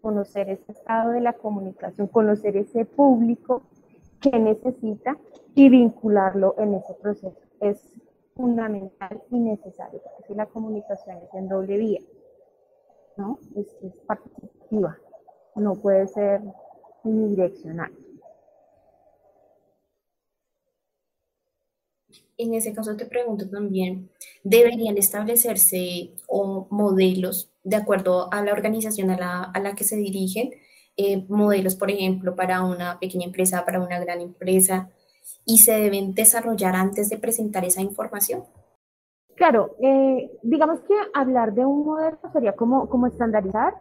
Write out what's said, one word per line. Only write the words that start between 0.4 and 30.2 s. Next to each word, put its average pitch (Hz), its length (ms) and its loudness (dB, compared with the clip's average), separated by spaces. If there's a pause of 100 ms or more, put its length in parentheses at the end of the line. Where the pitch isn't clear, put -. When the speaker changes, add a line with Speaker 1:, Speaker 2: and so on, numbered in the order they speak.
Speaker 1:
ese 196 240 -10
estado 226 380 -2
de 240 100 -2
la 240 140 0
comunicación, 196 720 -8
conocer 208 480 2
ese 214 300 -2
público 247 760 4 (560)
que 262 180 4
necesita 220 800 -2 (360)
y 277 140 10
vincularlo 208 880 4
en 208 160 0
ese - 220 -6
proceso. 202 420 -8 (240)
Es 208 300 -4 (460)
fundamental 214 920 -4
y 240 80 -2
necesario, - 640 -6
porque - 240 -20
si 202 80 -12
la 214 120 -6
comunicación 208 720 -10
es 175 160 -20
en 190 140 -8
doble 196 300 -2
vía, 220 220 -2 (1160)
¿no? 202 220 -8 (160)
Es, 208 140 -8 (120)
es 185 140 -14 (140)
participativa, - 920 -6 (560)
no 208 220 -2
puede 196 320 2
ser 202 340 0 (640)
unidireccional. 196 880 -2 (4000)
Speaker 2:
En 226 180 -4
ese 220 180 -4
caso 214 240 -8
te 233 100 -12
pregunto 220 420 -6
también, 190 640 -4 (320)
¿deberían 226 560 4
establecerse 196 1120 0 (160)
o 196 440 -4
modelos 190 840 0 (100)
de 196 120 -2
acuerdo 190 560 0
a 208 100 -4
la 202 100 0
organización 214 580 -2
a 185 60 0
la, 180 260 -6
a 185 160 -8
la 202 160 -6
que 214 100 -8
se 220 120 -2
dirigen, 196 540 -4 (460)